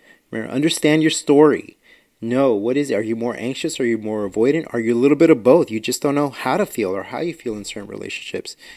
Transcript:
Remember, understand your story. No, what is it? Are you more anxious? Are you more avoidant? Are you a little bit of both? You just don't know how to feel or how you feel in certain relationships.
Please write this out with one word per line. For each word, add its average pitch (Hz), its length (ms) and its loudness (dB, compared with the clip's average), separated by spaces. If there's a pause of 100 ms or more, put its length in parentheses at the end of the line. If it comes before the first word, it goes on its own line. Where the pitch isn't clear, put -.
(300)
Remember, 113 220 -8
understand 156 500 2
your 156 80 2
story. 147 640 4 (480)
No, 127 300 2
what 113 240 -2
is 143 120 -2
it? 117 40 0
Are 101 80 0
you 110 140 -4
more 117 200 -6
anxious? 131 420 -8
Are 135 60 -2
you 117 140 0
more 107 280 -4
avoidant? 127 460 0
Are 120 80 -2
you 117 140 0
a 120 80 2
little 143 140 4
bit 165 120 6
of 139 140 4
both? 135 280 6
You 110 80 -4
just 123 220 -6
don't 143 140 -2
know 143 160 -2
how 131 260 -4
to - 80 -2
feel 95 320 -4
or 98 60 -8
how - 180 -10
you 170 140 -6
feel 113 200 -8
in 104 120 -12
certain 101 200 -12
relationships. - 720 -12 (200)